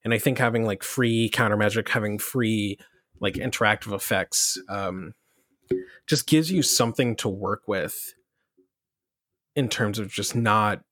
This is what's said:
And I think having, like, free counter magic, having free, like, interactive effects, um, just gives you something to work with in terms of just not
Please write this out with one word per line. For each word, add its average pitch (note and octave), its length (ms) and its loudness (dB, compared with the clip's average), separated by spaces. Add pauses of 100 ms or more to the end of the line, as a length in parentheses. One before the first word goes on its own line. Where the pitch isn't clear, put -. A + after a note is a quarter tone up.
And A2+ 80 2
I A2+ 60 4
think B2+ 200 0
having, A#2 280 2
like, G2+ 160 -2
free A#2 460 2
counter G#2+ 280 2
magic, G#2+ 320 0
having G#2 300 -2
free, G#2+ 600 0 (420)
like, G2 140 -2
interactive G#2+ 600 0
effects, - 640 -2 (100)
um, G2 460 -6 (960)
just - 180 0
gives D#3 240 4
you F#3 120 2
something A#2+ 540 2
to - 120 -4
work G2 400 -4
with F#2+ 440 -4 (1400)
in C3 140 0
terms G#2+ 320 -2
of G2+ 120 -8
just - 220 -4
not G#2+ 580 2